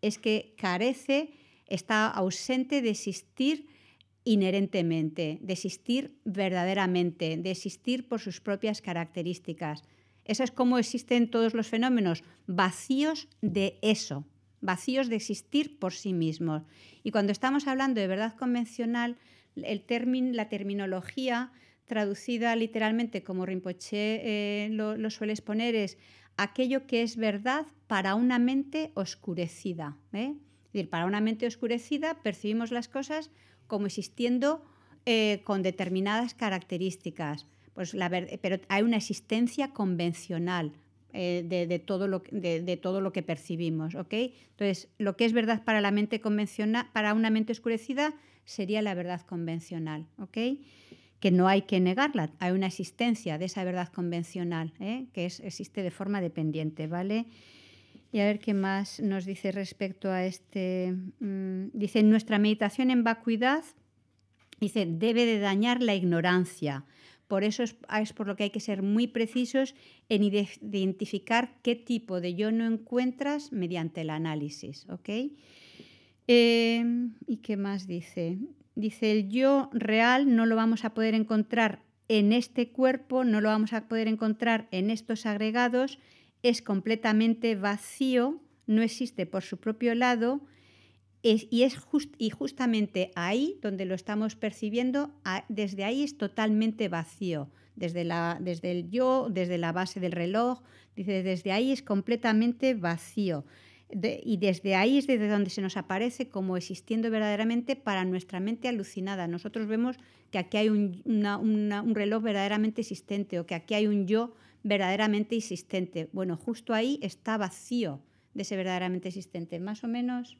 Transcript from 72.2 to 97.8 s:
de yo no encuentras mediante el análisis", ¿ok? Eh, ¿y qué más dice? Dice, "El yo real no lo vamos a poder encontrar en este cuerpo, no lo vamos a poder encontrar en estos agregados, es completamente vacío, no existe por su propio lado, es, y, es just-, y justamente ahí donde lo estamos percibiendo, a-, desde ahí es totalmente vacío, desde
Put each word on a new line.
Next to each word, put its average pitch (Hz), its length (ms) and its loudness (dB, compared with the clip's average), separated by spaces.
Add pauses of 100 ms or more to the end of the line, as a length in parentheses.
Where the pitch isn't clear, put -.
de 175 140 -4
yo 208 160 0
no 226 160 0
encuentras 254 840 -2
mediante 175 500 -4
el 156 100 -4
análisis", 151 800 -6
¿ok? 180 200 -12 (1160)
Eh, 233 840 6 (180)
¿y 220 100 -2
qué 208 200 -4
más 196 280 -4
dice? 175 520 -4 (380)
Dice, 214 360 0
"El 208 180 2
yo 269 440 4
real 233 600 4
no 226 100 6
lo 226 100 4
vamos 226 300 2
a 220 80 -2
poder 220 220 2
encontrar 220 680 2 (240)
en 214 240 6
este 240 400 2
cuerpo, 254 540 2
no 214 160 4
lo 214 80 4
vamos 214 240 2
a 220 140 -4
poder 226 200 0
encontrar 220 640 0
en 185 180 0
estos 220 360 -4
agregados, 233 720 0 (440)
es 233 180 4
completamente 220 920 2
vacío, 247 880 0 (240)
no 220 160 6
existe 226 420 -2
por 190 160 -4
su - 160 -10
propio 226 380 0
lado, 247 460 2 (840)
es, 220 260 4
y, 240 140 4
es 262 120 4
just-, - 440 -2
y 220 100 0
justamente 214 840 0
ahí 240 480 0
donde 196 220 -4
lo 185 100 -2
estamos 214 400 -4
percibiendo, 247 880 -2
a-, 190 260 -4
desde 196 360 -4
ahí 262 180 0
es 294 160 -6
totalmente 220 680 2
vacío, 165 600 -4 (260)
desde 170 280 -4